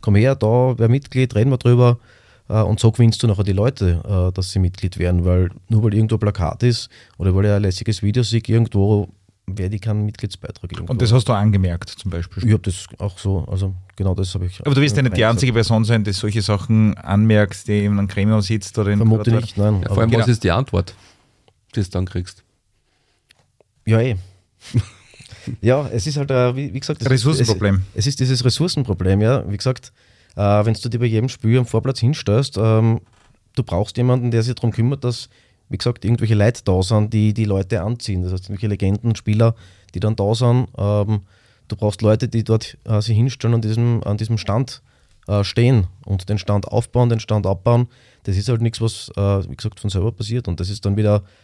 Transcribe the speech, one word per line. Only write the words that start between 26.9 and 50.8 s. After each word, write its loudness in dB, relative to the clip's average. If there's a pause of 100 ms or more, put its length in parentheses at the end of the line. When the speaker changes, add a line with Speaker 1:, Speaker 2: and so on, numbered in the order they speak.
Speaker 1:
es -4
ist, 0
Speaker 2:
Ressourcenproblem. 2 (120)
Speaker 1:
es, -4
es 2
ist -4
dieses 0
Ressourcenproblem, 0
ja. 2
Wie -6
gesagt, -6 (440)
äh, -8 (240)
wenn 2
du -8
dir -4
bei 0
jedem 0
Spiel 0
am 0
Vorplatz -2
hinstellst, 0
ähm, 2 (560)
du -2
brauchst -4
jemanden, 0
der 0
sich -2
darum -2
kümmert, -2
dass, -6 (400)
wie -8
gesagt, -4
irgendwelche 2
Leute 2
da 2
sind, 0
die 2
die 0
Leute -2
anziehen. -4
Das -4
heißt, -6
irgendwelche -6
Legenden, -2
Spieler, 0 (400)
die -4
dann 0
da 0
sind. 2 (100)
Ähm, 0 (440)
du -10
brauchst -2
Leute, 2
die -2
dort, -2
äh, 0
sich 0
hinstellen 0
und 0
diesem, 0
an -2
diesem -2
Stand, -4 (460)
äh, 0
stehen 2 (160)
und -6
den -2
Stand -2
aufbauen, 0
den 0
Stand -2
abbauen. 0 (360)
Das -2
ist -2
halt 0
nichts, -2
was, -4
äh, 0
wie -12
gesagt, -10
von -4
selber -2
passiert. -6
Und -4
das -4
ist -10